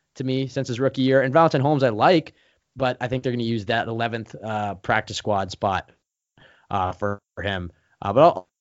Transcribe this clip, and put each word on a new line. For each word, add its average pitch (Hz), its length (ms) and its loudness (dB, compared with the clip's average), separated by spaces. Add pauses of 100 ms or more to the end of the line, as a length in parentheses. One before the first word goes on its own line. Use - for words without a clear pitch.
(160)
to 135 80 -8
me 131 240 -2
since 131 220 -6
his 117 100 -6
rookie 135 220 0
year. 131 200 6
And 127 120 -2
Valentine 160 260 4
Holmes 143 240 2
I 127 60 4
like, 156 440 2 (440)
but 127 240 -2
I 127 80 -6
think 131 120 -4
they're 131 120 -2
gonna 120 100 -4
use 113 220 -2
that 113 240 -2
eleventh, 117 520 -6
uh, 104 340 -6
practice 110 420 -2
squad 95 340 -2
spot, 95 400 -4 (800)
uh, 92 220 -2
for, 101 260 -6 (160)
for 92 80 -10
him. 95 280 -6 (300)
Uh, 101 120 -4
but 123 80 6
I'll, 151 260 4 (140)